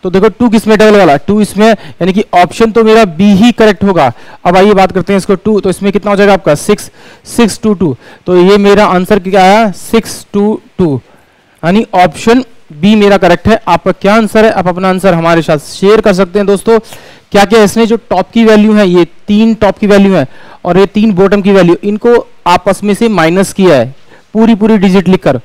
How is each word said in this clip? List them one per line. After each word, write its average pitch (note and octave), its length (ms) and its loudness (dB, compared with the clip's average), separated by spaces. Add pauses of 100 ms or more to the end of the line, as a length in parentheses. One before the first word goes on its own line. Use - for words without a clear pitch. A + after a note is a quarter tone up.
तो F#3+ 60 -6
देखो F#3+ 200 2
टू A#3 200 -2
किस G#3 180 0
में G#3+ 100 2
double G#3+ 200 4
वाला? D#3+ 200 2
टू G#3 240 -2
इसमें, G#3 260 0
यानी F3+ 460 -4
कि G3 100 -2 (100)
option F#3+ 380 -2
तो A3+ 120 0
मेरा A3 240 2
B F3+ 260 0
ही A3 200 2
correct G#3+ 300 0
होगा। E3 280 0 (340)
अब F#3 120 2
आइए G3+ 160 4
बात F#3+ 180 2
करते F#3 220 -4
हैं G3 40 0
इसको, F#3+ 180 -2
टू, G#3 240 -4
तो F#3+ 100 -4
इसमें G3 220 -4
कितना G#3 200 -4
हो G3 60 -2
जाएगा G3+ 160 2
आपका? E3+ 240 0
सिक्स, - 340 -6 (360)
सिक्स - 360 -2
टू G#3+ 100 0
टू। E3 220 -4 (320)
तो F3+ 120 0
ये F#3+ 200 4
मेरा G3+ 280 2
answer F#3 320 -2
क्या F#3+ 240 0
आया? G3+ 280 2
सिक्स - 640 -6
टू G#3 280 -4 (160)
टू, D3+ 220 -2 (640)
यानी G3 220 0 (100)
option F#3+ 480 0 (300)
B F#3 220 0
मेरा G3+ 220 2
correct F3+ 300 0
है। G#3+ 200 0
आपका F3+ 260 -2
क्या G3+ 220 -2
answer A3 300 0
है, A3 60 2
आप F3+ 160 -4
अपना F#3 220 -4
answer F#3 240 0
हमारे E3 280 0
साथ D#3 180 -2
शेयर G#3+ 420 -2
कर G#3 120 0
सकते F#3 260 -2
हैं G3+ 60 -2
दोस्तों। G3+ 340 0 (520)
क्या G3+ 140 2
क्या A3 180 2
इसने A3+ 220 0
जो A3+ 100 -2 (140)
top F3+ 220 -4
की A#3 140 0
value G#3+ 280 2
है, G#3 140 2
ये F3 180 2 (220)
तीन A3 280 0
top G3+ 220 -2
की G#3+ 100 -4
value G3 260 2
है C#3+ 140 0 (380)
और F3 120 0
ये G3 100 4
तीन G#3+ 260 -2
bottom G3 280 0
की G3 100 0
value, F3 320 4
इनको A3 440 -2 (200)
आपस F#3 360 -2
में G#3 100 -2
से A3+ 160 -2
minus F3 440 -2
किया F3+ 220 2
है B2+ 200 -2 (380)
पूरी A3 220 2
पूरी G#3+ 220 0
डिजिट F#3 300 0
लिखकर। E3+ 380 0